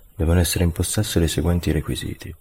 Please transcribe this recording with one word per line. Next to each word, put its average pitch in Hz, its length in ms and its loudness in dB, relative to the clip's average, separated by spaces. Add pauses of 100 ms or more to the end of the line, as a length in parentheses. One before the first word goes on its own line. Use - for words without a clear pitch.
(160)
devono 85 240 4
essere 87 240 2
in 85 100 2
possesso - 440 -2
dei 82 100 4
seguenti 82 440 0
requisiti: 71 680 -6